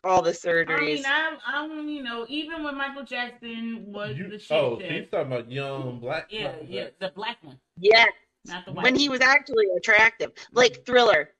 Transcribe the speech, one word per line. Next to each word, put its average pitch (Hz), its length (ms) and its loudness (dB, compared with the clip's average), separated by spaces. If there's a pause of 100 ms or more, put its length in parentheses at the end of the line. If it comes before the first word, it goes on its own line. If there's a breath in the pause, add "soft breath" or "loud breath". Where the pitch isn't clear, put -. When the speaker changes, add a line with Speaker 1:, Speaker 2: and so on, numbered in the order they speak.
Speaker 1:
all 185 180 4
the 165 100 2
Speaker 2:
I - 20 -4
Speaker 1:
surgeries. 165 600 0
Speaker 2:
mean, 269 120 -6
I'm, 311 380 0
I'm, 302 420 -6
you 294 160 -8
know, 233 240 -8
even 302 380 -8
with 285 80 -6
Michael 277 320 -8
Jackson 233 800 -10
was 202 300 -8
Speaker 3:
You, 190 100 -8
Speaker 2:
the 208 120 -12
shit 156 180 -2
Speaker 3:
oh, 123 200 0
Speaker 2:
then. 170 120 -12
Speaker 3:
she's 160 200 -6
talking 160 220 -2
about 117 180 -6
young 135 520 -8
black 143 280 -6
Speaker 2:
Yeah, 208 220 -6
Speaker 3:
Michael 156 160 -14
Speaker 2:
yeah, 196 140 -8
Speaker 3:
Jackson. - 180 -12
Speaker 2:
the 190 160 -8
black 226 280 -10
one. 135 160 -20 (200)
Speaker 1:
Yes. 214 300 6 (340)
Speaker 2:
Not 180 220 -14
the 185 80 -12
white 170 100 -4
Speaker 1:
When 254 120 6
Speaker 2:
one. 277 40 4
Speaker 1:
he 285 80 2
was 254 140 0
actually 262 460 4 (100)
attractive. 214 540 4 (200 loud breath)
Like 240 340 2
Thriller. 233 440 4 (100)